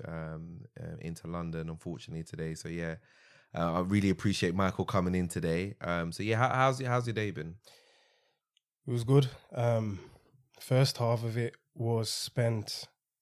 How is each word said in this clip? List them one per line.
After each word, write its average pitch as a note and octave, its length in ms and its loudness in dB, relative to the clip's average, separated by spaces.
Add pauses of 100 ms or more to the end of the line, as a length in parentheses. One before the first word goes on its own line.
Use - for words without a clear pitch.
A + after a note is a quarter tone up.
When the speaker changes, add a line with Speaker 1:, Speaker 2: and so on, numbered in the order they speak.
Speaker 1:
um, E2 540 -10 (200)
uh, E2 200 -10
into E2 260 -10
London, E2 420 -6
unfortunately, D#2+ 540 -10
today. D#2+ 320 -8
So, - 120 -10
yeah, E2 280 -6 (600)
uh, E2+ 180 2
I F2 80 2
really G2 280 4
appreciate F#2 460 2
Michael F#2+ 300 2
coming F2+ 280 2
in F2+ 140 2
today. E2+ 540 -2
Um, E2+ 300 -2
so, G2 120 -6
yeah, A2 140 2
how, B2 120 4
how's, C3 320 2
how's B2 240 0
your A#2 80 -2
day G#2+ 160 -2
been? E2 280 -8 (1300)
Speaker 2:
It B2 40 -4
was A#2 120 0
good. C3+ 240 8 (260)
Um, A2+ 460 2 (600)
first C3 380 4
half A#2 260 2
of A2+ 140 -2
it A#2+ 180 0 (200)
was A2+ 360 0
spent - 720 0 (360)